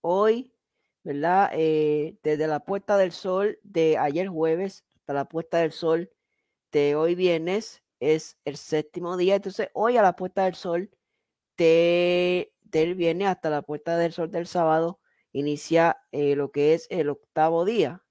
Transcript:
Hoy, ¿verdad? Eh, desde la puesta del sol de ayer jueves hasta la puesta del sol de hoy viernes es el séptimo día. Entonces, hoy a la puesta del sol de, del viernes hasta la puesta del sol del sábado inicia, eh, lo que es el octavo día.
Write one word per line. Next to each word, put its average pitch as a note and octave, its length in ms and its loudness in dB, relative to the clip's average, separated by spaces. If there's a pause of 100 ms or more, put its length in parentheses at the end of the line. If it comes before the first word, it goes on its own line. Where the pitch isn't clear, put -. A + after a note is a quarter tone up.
Hoy, G#3+ 520 0 (520)
¿verdad? E3+ 480 0
Eh, D#3 720 0
desde D3+ 240 0
la D3+ 100 -2
puesta G3 380 -2
del F#3+ 160 2
sol G3 500 -4
de D#3+ 340 2
ayer D3 300 -2
jueves E3 580 -2 (120)
hasta - 160 -12
la C#3 140 -2
puesta E3 320 -4
del D#3+ 120 0
sol E3 400 -2 (640)
de D3 240 2
hoy E3 180 2
viernes F3+ 720 -2 (160)
es D#3 440 -2
el D3 120 -8
séptimo E3+ 600 -6
día. F#3 200 2
Entonces, G3 360 -6
hoy A#3+ 260 0
a A3 40 4
la F3+ 140 4
puesta F#3+ 300 -4
del F3+ 100 -4
sol F3+ 340 -6 (680)
de, F3 960 2 (100)
del E3 340 -2
viernes F3 320 0
hasta F3 220 -2
la D3 120 -2
puesta D3+ 340 -6
del E3+ 160 0
sol E3 200 -6
del E3+ 160 -6
sábado E3 500 0 (320)
inicia, D3 800 0
eh, C#3+ 240 0
lo C#3 160 -4
que D3 240 2
es E3 160 -8
el D#3+ 180 -2
octavo D#3+ 560 0
día. F#3 460 -2